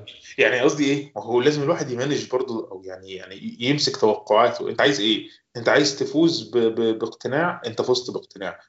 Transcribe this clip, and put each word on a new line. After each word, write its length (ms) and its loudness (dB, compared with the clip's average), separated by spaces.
يعني 220 4
قصدي 260 2
إيه؟ 300 -2
ما 80 -10
هو 180 0
لازم 220 2
الواحد 280 -2
يمانج 400 -4
برضه، 400 -4
أو 140 -14
يعني، 280 -14
يعني 460 -14
يمسك 380 0
توقعاته. 720 2
أنت 120 -2
عايز 200 2
إيه؟ 260 0
أنت 120 0
عايز 300 2
تفوز 500 0
ب-، 80 0
ب-، 420 2
باقتناع، 680 -2
أنت 160 -4
فزت 300 0
باقتناع. 580 -10